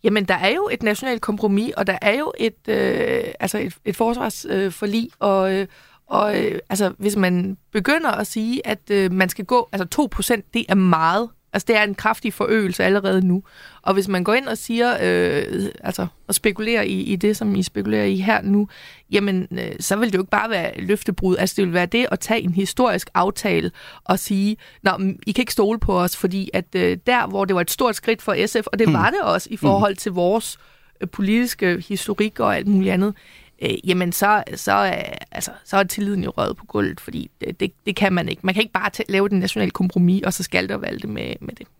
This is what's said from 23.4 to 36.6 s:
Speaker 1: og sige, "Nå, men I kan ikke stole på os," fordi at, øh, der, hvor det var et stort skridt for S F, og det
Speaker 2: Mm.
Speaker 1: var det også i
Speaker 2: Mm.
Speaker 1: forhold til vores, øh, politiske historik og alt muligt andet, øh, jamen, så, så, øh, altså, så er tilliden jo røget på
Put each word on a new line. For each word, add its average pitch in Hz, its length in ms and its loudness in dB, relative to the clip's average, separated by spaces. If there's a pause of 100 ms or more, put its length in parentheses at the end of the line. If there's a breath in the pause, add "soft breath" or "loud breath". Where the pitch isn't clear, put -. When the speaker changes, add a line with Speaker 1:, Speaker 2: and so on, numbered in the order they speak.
Speaker 1:
og - 160 0
sige, 202 380 -2 (260 loud breath)
"Nå, 190 140 2
men 190 300 -2
I 214 40 -2
kan 254 100 0
ikke 240 120 -2
stole 214 260 2
på 214 200 2
os," 175 180 0
fordi 190 360 -2
at, 185 220 -4
øh, 180 220 2 (100)
der, 240 200 2
hvor 196 180 -2
det 190 100 0
var 175 60 2
et 175 100 -2
stort 233 240 0
skridt - 260 -2
for 190 260 0
S 233 160 -2
F, - 40 -8
og 196 120 -4
det 220 80 8
Speaker 2:
Mm. 156 60 6
Speaker 1:
var 175 160 4
det 381 120 0
også - 300 0
i - 20 -6
Speaker 2:
Mm. 214 40 -8
Speaker 1:
forhold 196 380 4
til 202 160 -6
vores, 180 460 0 (440 soft breath)
øh, 185 80 -6
politiske 196 760 0
historik 208 520 -2
og 202 180 2
alt 196 100 -2
muligt 190 260 4
andet, 196 200 2 (480 loud breath)
øh, - 280 -4
jamen, 180 220 0
så, 202 320 2 (120)
så, 202 300 2
øh, - 320 -4 (140)
altså, - 200 -8 (140)
så 196 120 -2
er 196 60 4
tilliden 196 400 -4
jo 180 140 -4
røget - 200 -2
på - 80 -20